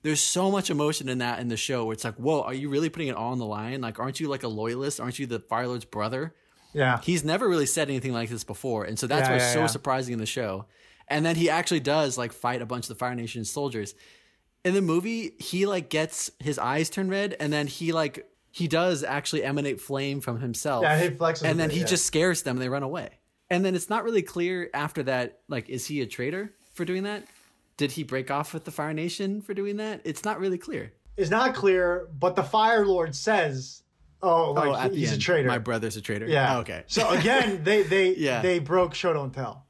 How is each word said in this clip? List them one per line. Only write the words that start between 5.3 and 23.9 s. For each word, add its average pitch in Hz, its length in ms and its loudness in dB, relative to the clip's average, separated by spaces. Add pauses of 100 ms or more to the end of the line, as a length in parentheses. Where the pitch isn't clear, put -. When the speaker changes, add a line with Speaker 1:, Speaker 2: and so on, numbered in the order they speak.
Speaker 1:
Fire 123 280 -2
Lord's 123 180 -6
brother?" 127 500 -4 (380)
Speaker 2:
Yeah. 127 280 2
Speaker 1:
He's 175 220 0
never 196 240 2
really 160 180 4
said 147 240 0
anything 131 240 -2
like 117 160 -2
this 117 140 -6
before. 110 400 -4
And 107 160 -4
so 127 80 -2
that's - 220 4
Speaker 2:
Yeah, - 60 4
Speaker 1:
what's 127 100 4
Speaker 2:
yeah, 120 80 4
Speaker 1:
so - 80 4
Speaker 2:
yeah. - 60 4
Speaker 1:
surprising 127 460 -2
in 113 60 -2
the 107 60 -2
show. 104 400 -4 (420)
And 151 180 2
then 165 120 2
he 165 120 4
actually 165 300 2
does, 139 380 2
like, 120 160 -4
fight 123 280 -2
a 117 40 -6
bunch 120 180 -4
of - 60 -8
the 110 60 -8
Fire 123 200 -4
Nation 117 300 -6
soldiers. 120 500 -4 (680)
In 180 80 4
the 196 80 4
movie, 185 580 0
he, 190 260 0
like, 180 240 -2
gets 156 400 -2 (100)
his 139 200 -4
eyes 151 300 0
turn 190 200 -2
red, 196 300 -2
and 147 120 -2
then 147 160 0
he, 165 260 -4
like, 156 360 -2 (220)
he 170 160 -2
does 165 360 2
actually 143 400 -2
emanate 139 380 -2
flame 139 400 -4
from 117 200 -4
himself. 131 420 0
Speaker 2:
Yeah, 151 180 4
he 175 80 2
flexes 160 340 -2
Speaker 1:
And 160 100 2
Speaker 2:
a 165 40 2
Speaker 1:
then 160 120 2
Speaker 2:
bit, 147 60 -2
Speaker 1:
he 175 60 2
Speaker 2:
yeah. 156 60 0
Speaker 1:
just 180 180 2
scares 170 380 2
them 127 140 -2
and 127 40 -2
they 127 80 -2
run 139 140 -2
away. 147 360 -8 (300)
And 180 160 4
then 185 80 2
it's 175 160 -2
not 214 140 0